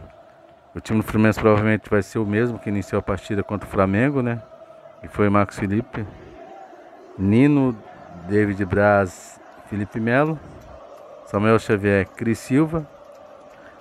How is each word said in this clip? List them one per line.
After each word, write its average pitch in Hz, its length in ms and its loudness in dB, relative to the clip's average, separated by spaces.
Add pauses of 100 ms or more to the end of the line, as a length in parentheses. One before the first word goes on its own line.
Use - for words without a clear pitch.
(760)
o - 60 -10
time 110 200 -2
do 107 40 -2
Fluminense 110 360 0
provavelmente 107 480 2
vai 104 140 2
ser - 160 -8
o 110 80 -2
mesmo 110 320 -2
que - 100 -10
iniciou 101 300 -4
a 95 40 -2
partida 101 400 -4
contra - 240 -8
o - 60 -16
Flamengo, 104 480 2
né? 117 220 -4 (600)
E - 60 -16
foi 104 200 0
Marcos 101 300 0
Felipe, 107 480 -4 (1120)
Nino, 127 580 4 (500)
David 101 380 0
Braz, 98 760 2 (300)
Felipe 104 320 -6
Melo, 143 380 0 (880)
Samuel 107 320 2
Xavier, 101 480 0
Cris 113 320 -4
Silva, 156 500 -2 (920)